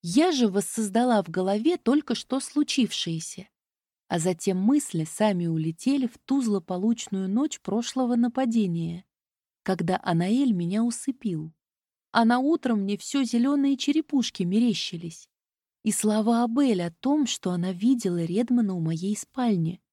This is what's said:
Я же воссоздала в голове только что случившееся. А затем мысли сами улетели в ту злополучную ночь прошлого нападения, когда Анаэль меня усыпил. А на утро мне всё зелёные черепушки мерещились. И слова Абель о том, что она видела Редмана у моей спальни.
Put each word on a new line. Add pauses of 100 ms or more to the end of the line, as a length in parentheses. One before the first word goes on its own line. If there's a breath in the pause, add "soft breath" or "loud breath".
Я
же
воссоздала
в
голове
только
что
случившееся. (580)
А
затем
мысли
сами
улетели
в
ту
злополучную
ночь
прошлого
нападения, (600)
когда
Анаэль
меня
усыпил. (600)
А
на
утро
мне
всё
зелёные
черепушки
мерещились. (560)
И
слова
Абель
о
том,
что
она
видела
Редмана
у
моей
спальни. (120)